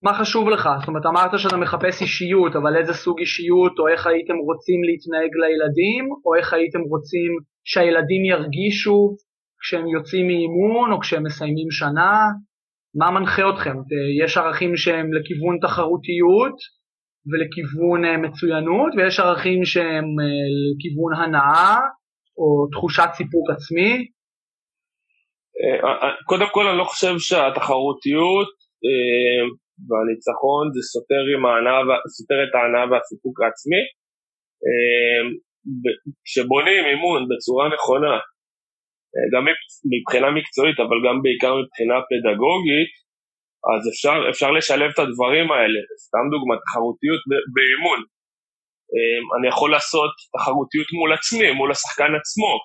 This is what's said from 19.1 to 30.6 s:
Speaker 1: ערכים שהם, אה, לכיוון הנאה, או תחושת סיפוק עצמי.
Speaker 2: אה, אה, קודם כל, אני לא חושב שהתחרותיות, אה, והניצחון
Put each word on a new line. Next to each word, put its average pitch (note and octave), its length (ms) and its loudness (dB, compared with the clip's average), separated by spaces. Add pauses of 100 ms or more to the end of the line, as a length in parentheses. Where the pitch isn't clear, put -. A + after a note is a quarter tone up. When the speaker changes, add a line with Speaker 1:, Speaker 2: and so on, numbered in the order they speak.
Speaker 1:
ערכים F#3 440 2
שהם, D#3+ 440 0 (140)
אה, C#3+ 240 -2 (120)
לכיוון D3 580 -2
הנאה, D#3+ 600 4 (640)
או D#3+ 80 2 (260)
תחושת E3+ 400 0
סיפוק E3 380 -2
עצמי. E3+ 420 0 (1700)
Speaker 2:
אה, - 180 0 (100)
אה, C3+ 260 -2 (120)
קודם F#3 260 0
כל, G3+ 140 2
אני F#3 120 0
לא F3+ 60 0
חושב F3+ 340 -2
שהתחרותיות, C#3+ 1300 0 (340)
אה, B2 560 2 (460)
והניצחון A#2 760 0 (100)